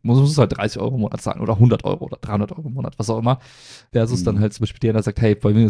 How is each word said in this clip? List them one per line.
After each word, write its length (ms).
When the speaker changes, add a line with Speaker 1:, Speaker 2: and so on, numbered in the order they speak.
Speaker 1:
musst, 200
musst 160
du 40
halt 160
dreißig 240
Euro 140
im 60
Monat 200
zahlen 180
oder 200
hundert 240
Euro 220
oder 140
dreihundert 340
Euro 140
im 60
Monat“, 240
was 140
auch 80
immer. 200
Versus 320
dann 140
Speaker 2:
Mhm. 20
Speaker 1:
halt 140
zum 100
Beispiel 160
der, 140
der 100
sagt, 180
„Hey, 140
bei 180
mir 160